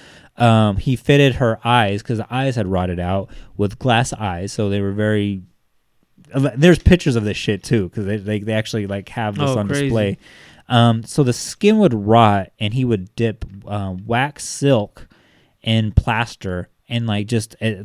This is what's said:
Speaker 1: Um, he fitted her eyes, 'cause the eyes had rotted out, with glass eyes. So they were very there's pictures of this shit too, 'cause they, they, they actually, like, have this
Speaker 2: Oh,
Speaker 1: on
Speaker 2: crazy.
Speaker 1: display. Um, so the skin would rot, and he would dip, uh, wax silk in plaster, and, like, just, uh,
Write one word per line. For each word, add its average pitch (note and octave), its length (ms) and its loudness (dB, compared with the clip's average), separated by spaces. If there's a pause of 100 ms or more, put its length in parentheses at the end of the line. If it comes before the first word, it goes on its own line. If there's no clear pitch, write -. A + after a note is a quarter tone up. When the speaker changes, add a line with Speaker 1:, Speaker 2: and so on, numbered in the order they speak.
(360)
Speaker 1:
Um, A2 400 4
he B2+ 200 -2
fitted C#3+ 400 2
her A2+ 280 0
eyes, A2 380 0
'cause A2+ 160 -6
the A2 140 -6
eyes C3 240 -4
had G#2 100 -2
rotted F2+ 340 -2
out, F#2+ 300 -2 (260)
with G2+ 220 -2
glass B2 340 0
eyes. G2 400 -6
So G#2+ 160 -2
they G2+ 140 0
were G2 100 -2
very G2+ 500 -2 (920)
there's C#3 440 4
pictures D3+ 380 4
of G#2+ 80 -2
this G#2 120 -2
shit G2+ 260 -4
too, G2 280 0
'cause G#2+ 160 -8
they, G#2 100 -4
they, G#2 240 -4
they G#2+ 120 -6
actually, A2 340 -4
like, G2 240 -8
have G#2+ 260 -6
this C#3 140 0
Speaker 2:
Oh, B2+ 80 0
Speaker 1:
on G2+ 100 -2
Speaker 2:
crazy. C#3+ 160 -2
Speaker 1:
display. G#2+ 340 -2 (500)
Um, A#2 340 4
so D3 220 0
the B2 80 2
skin - 460 0
would F3+ 160 4
rot, G#2 640 4
and G#2+ 140 -2
he C3 100 0
would G#2 320 -2
dip, A2+ 280 -4 (220)
uh, G2 280 -6 (120)
wax B2+ 380 -2
silk - 640 -2 (540)
in A2 300 0
plaster, G2 760 -2 (200)
and, A#2 180 -6
like, G#2 200 -2
just, A2+ 340 -4
uh, G#2+ 240 -6